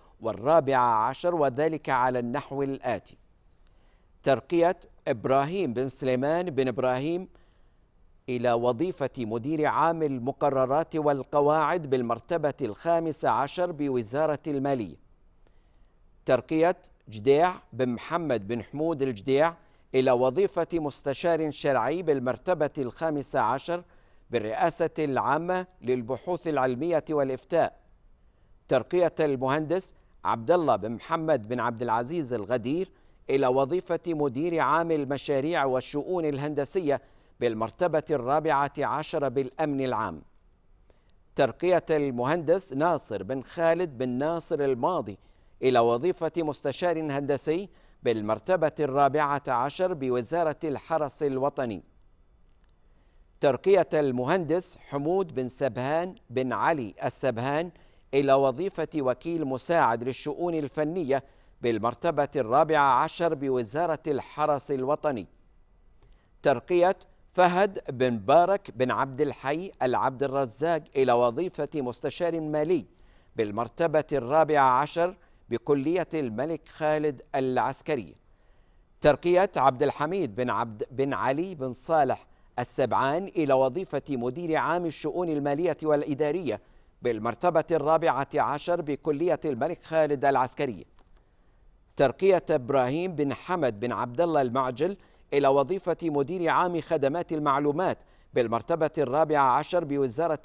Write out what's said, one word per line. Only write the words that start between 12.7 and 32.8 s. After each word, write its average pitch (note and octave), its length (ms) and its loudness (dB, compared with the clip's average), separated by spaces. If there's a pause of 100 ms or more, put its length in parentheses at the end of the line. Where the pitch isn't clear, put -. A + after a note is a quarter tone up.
عشر C#3+ 440 0
بوزارة C#3 760 -2
المالية. C3+ 500 -2 (1300)
ترقية D#3+ 520 2 (320)
جديع C#3 440 4 (200)
بن B2+ 160 0
محمد B2 600 -4
بن A#2 140 -4
حمود D3 400 -4
الجديع C3+ 520 0 (400)
إلى C3 160 4
وظيفة C3 600 2
مستشار D#3 800 -2
شرعي C#3 520 0
بالمرتبة C#3+ 760 0
الخامسة C#3+ 600 -4
عشر C#3 420 -2 (480)
بالرئاسة C3+ 680 -2
العامة D#3 680 0 (160)
للبحوث B2+ 640 -4
العلمية C#3 640 0
والإفتاء. C#3 640 0 (920)
ترقية D#3 520 2
المهندس D3 760 0 (300)
عبد A2+ 260 -2
الله D#3+ 260 4
بن G#2 160 -4
محمد D3+ 560 -2
بن B2 120 -2
عبد A#2 220 -2
العزيز B2 500 -2
الغدير B2 580 -4 (400)